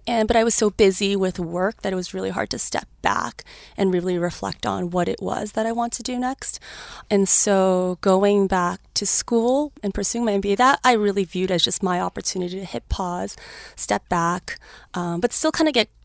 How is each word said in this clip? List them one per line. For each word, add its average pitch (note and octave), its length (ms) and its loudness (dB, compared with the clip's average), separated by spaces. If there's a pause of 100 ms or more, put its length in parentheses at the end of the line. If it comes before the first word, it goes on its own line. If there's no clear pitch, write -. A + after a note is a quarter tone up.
and, A3+ 220 0
but A#3 100 2
I A3+ 60 4
was A3+ 100 2
so G#3+ 160 4
busy G3 460 4
with F#3 240 -2
work F3+ 420 -4
that G3 100 -4
it F#3+ 40 -2
was F#3 180 -8
really F#3+ 160 -4
hard - 220 -4
to - 80 -6
step - 280 -4 (140)
back - 420 -2 (340)
and F#3+ 140 2
really F3+ 280 -2
reflect F3 480 -6
on F3+ 240 -4
what F3 160 0
it - 140 -4
was G3 320 -4
that A3 120 -2
I A3+ 60 -2
want A#3 220 -4
to A3+ 100 -6
do B3 160 -4
next. - 400 -4 (500)
And G3 180 4
so F#3 720 4
going G3+ 440 4
back F3+ 340 0 (140)
to - 140 -4
school A3+ 640 0 (100)
and G3 100 -4
pursuing A#3 340 -2
my G#3 80 0
M G3 80 0
B G3+ 120 0
A, - 20 -2
that B3+ 280 4
I B3+ 100 6
really G3+ 300 2
viewed F#3 260 -4
as F3 140 0
just - 180 2
my F3+ 180 0
opportunity F3+ 600 -6
to F#3+ 60 -12
hit - 240 -10
pause, F#3 460 -4 (400)
step - 320 -2
back, F3 520 -2 (340)
um, F3 260 -4
but E3 140 0
still D#4 180 4
kinda D#4 200 0
get A#3 180 0 (160)